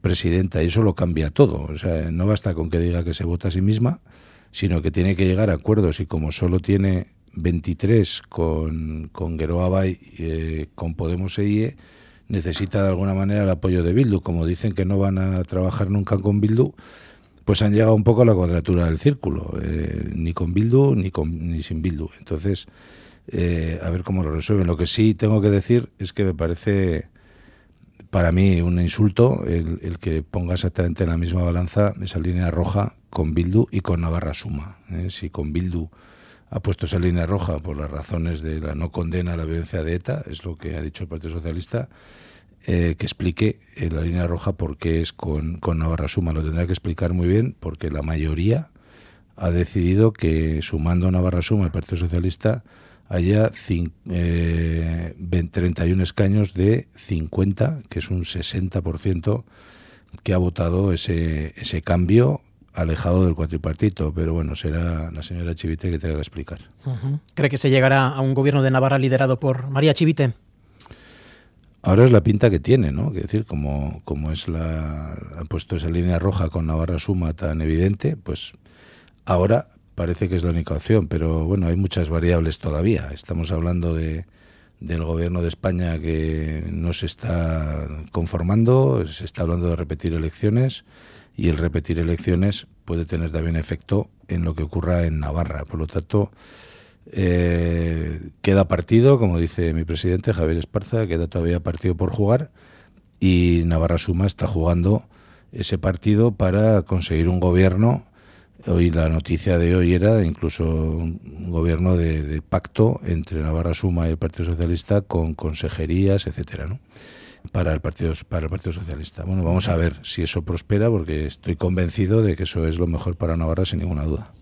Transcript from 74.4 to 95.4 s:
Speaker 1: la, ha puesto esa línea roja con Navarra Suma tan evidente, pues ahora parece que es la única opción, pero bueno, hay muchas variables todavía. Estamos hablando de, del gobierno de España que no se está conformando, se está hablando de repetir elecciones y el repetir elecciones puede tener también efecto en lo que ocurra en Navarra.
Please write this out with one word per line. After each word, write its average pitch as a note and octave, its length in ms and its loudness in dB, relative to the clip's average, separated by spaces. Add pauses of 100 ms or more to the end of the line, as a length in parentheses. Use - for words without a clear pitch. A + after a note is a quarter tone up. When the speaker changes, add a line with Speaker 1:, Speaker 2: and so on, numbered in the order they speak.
Speaker 1:
la, D#2 640 -6
ha E2 340 -14
puesto E2 280 -6
esa D#2+ 160 -4
línea F2 260 2
roja F2 320 0
con E2 160 -4
Navarra D#2+ 320 -2
Suma E2+ 360 -2
tan D#2+ 280 -4
evidente, F#2 560 0
pues - 360 -10 (680)
ahora F#2+ 440 2 (260)
parece F2 340 -2
que F2+ 100 -2
es E2+ 60 0
la F2 60 0
única E2 240 -2
opción, E2 340 2
pero D#2+ 380 0
bueno, F#2 220 0
hay E2+ 80 2
muchas F2+ 340 0
variables E2 480 2
todavía. D#2+ 560 -2
Estamos E2 380 -6
hablando E2+ 420 0
de, D#2+ 320 -4 (540)
del D#2+ 240 -4
gobierno E2+ 400 -2
de E2+ 60 -2
España F2 500 -2
que D#2 720 -4
no E2 220 -2
se - 120 -6
está D#2+ 800 -4 (240)
conformando, G#2+ 920 2
se D#2 200 -10
está F2+ 180 -6
hablando F2 260 0
de E2+ 60 0
repetir E2 380 -4
elecciones G#2+ 720 -2 (500)
y - 140 2
el D2+ 80 2
repetir E2 420 -2
elecciones F2 680 0 (180)
puede E2+ 200 -4
tener E2 260 -4
también D#2+ 260 -2
efecto F2 500 -2 (220)
en E2+ 160 -2
lo D#2+ 80 -2
que D#2 100 -4
ocurra E2+ 420 0
en D#2 140 -2
Navarra. D2 460 -4